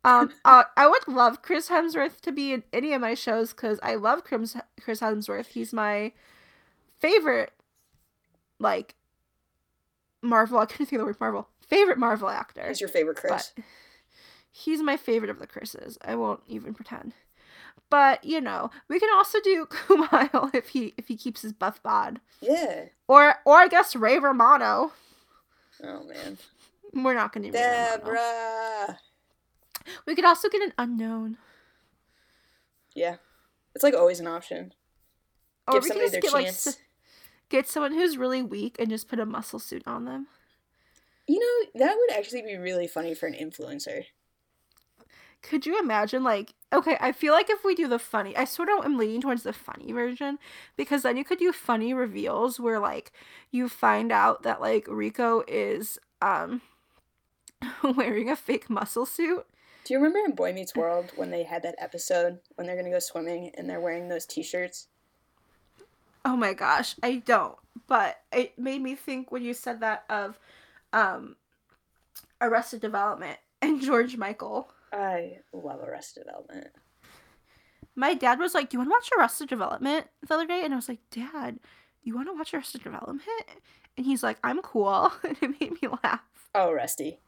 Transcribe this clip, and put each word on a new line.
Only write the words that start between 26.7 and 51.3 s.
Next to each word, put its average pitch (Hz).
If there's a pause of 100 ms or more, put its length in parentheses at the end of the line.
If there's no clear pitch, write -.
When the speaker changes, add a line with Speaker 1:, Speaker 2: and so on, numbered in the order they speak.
Speaker 1:
We're 262
not 214
gonna 208
do 233
Ray 240
Romano. 233
Speaker 2:
Debra. 226 (1080)
Speaker 1:
We 302
could 339
also 349
get 403
an 403
unknown. 226 (1600)
Speaker 2:
Yeah. 175 (580)
It's, -
like, 285
always 175
an 170
option. 175 (960)
Speaker 1:
Or 254
Speaker 2:
Give 269
Speaker 1:
we 311
could 320
Speaker 2:
somebody 466
Speaker 1:
just 403
Speaker 2:
their -
Speaker 1:
get, 370
like, 277
Speaker 2:
chance. -
Speaker 1:
s-, 277 (720)
get 269
someone 294
who's 330
really 254
weak 208
and 233
just 220
put 233
a 220
muscle 220
suit -
on 233
them. 269 (1000)
Speaker 2:
You 330
know, 480
that 392
would 480
actually 214
be 214
really 180
funny 165
for 160
an 160
influencer. - (1400)
Speaker 1:
Could -
you 339
imagine, 233
like, 220 (180)
okay, 311
I 262
feel 302
like 349
if 415
we 381
do 302
the 240
funny, 202
I 262
sort 339
of 403
am 277
leaning 220
towards 254
the -
funny -
version, 247 (380)
because 285
then 247
you 277
could 349